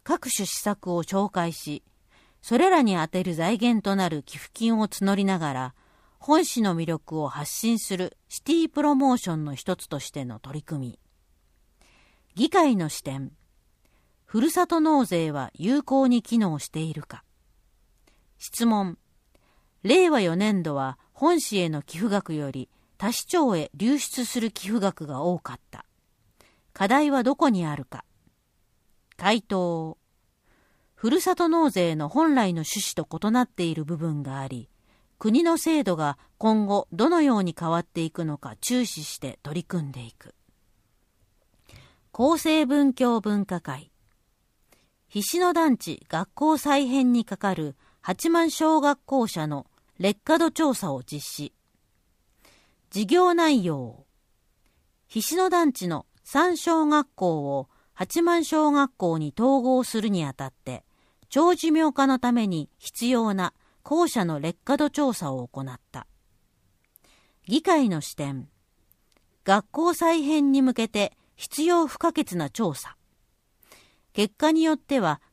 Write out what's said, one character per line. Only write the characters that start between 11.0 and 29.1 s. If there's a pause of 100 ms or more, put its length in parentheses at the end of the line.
議
会
の
視
点、 (920)
ふ
る
さ
と
納
税
は
有
効
に
機
能
し
て
い
る
か。 (1120)
質
問、 (840)
令
和
四
年
度
は (160)
本
市
へ
の
寄
付
額
よ
り (280)
他
市
町
へ
流
出
す
る
寄
付
額
が
多
か
っ (100)
た。 (880)
課
題
は
ど
こ
に
あ
る
か。 (1120)